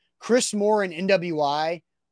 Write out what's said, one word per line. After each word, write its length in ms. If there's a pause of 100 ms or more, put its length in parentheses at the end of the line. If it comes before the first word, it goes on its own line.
(200)
Chris 340
Moore 300
and 100
N 140
W 320
I 440 (280)